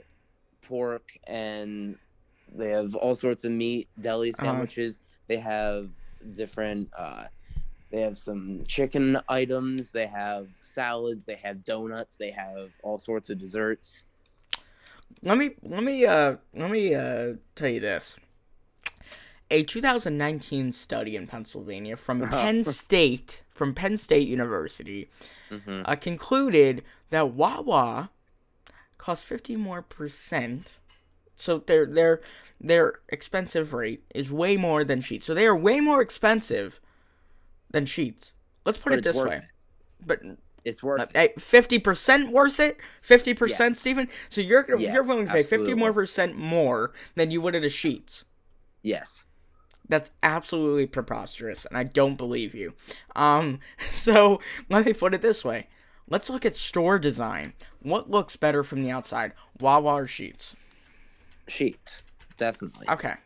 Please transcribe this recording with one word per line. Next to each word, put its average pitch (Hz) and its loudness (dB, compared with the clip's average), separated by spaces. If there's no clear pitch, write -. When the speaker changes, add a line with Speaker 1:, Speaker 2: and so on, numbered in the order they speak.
Speaker 1:
pork, 123 -8
and 104 -10
they 107 -4
have 104 -2
all 123 0
sorts 123 -2
of 117 -4
meat, 117 -4
deli 117 -2
Speaker 2:
Uh-huh. 127 -10
Speaker 1:
sandwiches. 120 -6
They 113 -2
have 107 -4
different, 104 -6
uh, 65 -12
they 110 -4
have 107 -4
some 98 -10
chicken 135 0
items. 131 -4
They 113 -4
have 101 -8
salads. 120 -6
They 107 -10
have 101 -12
donuts. 113 -8
They 104 -10
have 95 -14
all 107 -6
sorts 110 -8
of 98 -8
desserts. 107 -6
Speaker 2:
Let 196 2
me, 277 0
let 190 -6
me, 262 2
uh, 147 4
let 165 -6
me, 202 0
uh, 123 -4
tell 147 -4
you 117 -2
this. 101 -6
A 156 4
two 151 -8
thousand 233 0
nineteen 143 -4
study 110 -6
in 95 -10
Pennsylvania 107 -12
from 123 -4
Speaker 1:
<laughs> - -2
Oh. 120 -4
Speaker 2:
Penn 214 2
State, 147 2
from 139 -4
Penn 190 -4
State 147 2
University, 104 -4
Speaker 1:
Mm-hmm. 101 -10
Speaker 2:
uh, 147 -2
concluded 170 4
that 156 2
Wawa 151 0
costs - -6
fifty - -10
more 185 -6
percent. 147 -8
So 165 -2
their, 156 4
their, 165 4
their 165 4
expensive 170 -4
rate 117 -6
is 135 -6
way 175 2
more 165 2
than 135 0
Sheetz. - -8
So 160 -4
they 202 4
are 214 6
way 202 4
more 294 4
expensive 214 0
than 143 -2
Sheetz. - -6
Let's 220 -2
put - -4
Speaker 1:
But 269 2
Speaker 2:
it 262 4
Speaker 1:
it's 233 -2
Speaker 2:
this - 0
Speaker 1:
worth 131 0
Speaker 2:
way. 82 -4
Speaker 1:
it. - -16
Speaker 2:
But - -2
Speaker 1:
It's 117 -8
worth 135 -2
Speaker 2:
uh, - -4
Speaker 1:
it. - -4
Speaker 2:
hey, 165 6
fifty 240 8
percent 254 4
worth 277 4
it? 294 2
Fifty 240 8
percent, 240 2
Speaker 1:
Yes. - -6
Speaker 2:
Steven? 254 0
So - -4
you're 220 6
gonna, 247 0
you're 208 0
Speaker 1:
Yes, 254 4
Speaker 2:
willing 233 0
to - -4
pay 165 6
fifty 214 0
more 226 2
Speaker 1:
absolutely. 214 2
Speaker 2:
percent 180 -2
more 147 2
than 160 2
you 165 0
would 170 0
at 165 -2
a 147 2
Sheetz? - -4
Speaker 1:
Yes. 95 -6
Speaker 2:
That's 151 0
absolutely 156 0
preposterous, 113 -8
and - -10
I 127 -2
don't 139 4
believe 120 -4
you. 101 -10
Um, 147 2
<laughs> - -10
so, 208 6
let 208 4
me 226 4
put 190 2
it 185 -2
this 220 2
way. 113 -4
Let's 196 -2
look 254 -2
at 214 0
store 180 2
design. 110 -4
What 160 -4
looks - 0
better 143 2
from 135 -4
the 127 -2
outside, 120 -6
Wawa 143 6
or 143 -2
Sheetz? - -12
Speaker 1:
Sheetz, - -6
definitely. - -6
Speaker 2:
Okay, 147 -2
all - -10